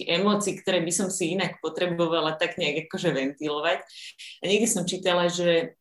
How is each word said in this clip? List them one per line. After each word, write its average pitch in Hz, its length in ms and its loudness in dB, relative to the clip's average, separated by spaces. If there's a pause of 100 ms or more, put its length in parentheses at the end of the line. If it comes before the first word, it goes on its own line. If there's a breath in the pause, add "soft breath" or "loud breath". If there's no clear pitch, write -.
emócií, 196 560 2
ktoré 180 240 0
by - 80 -4
som 190 160 0
si 170 240 -2
inak 185 280 -2
potrebovala 160 760 0
tak 180 240 -2
nejak 156 280 -2
akože 180 200 -2
ventilovať. 147 720 -2 (600 loud breath)
A - 40 -20
niekde 208 240 4
som 175 160 0
čítala, 175 440 2
že 170 520 2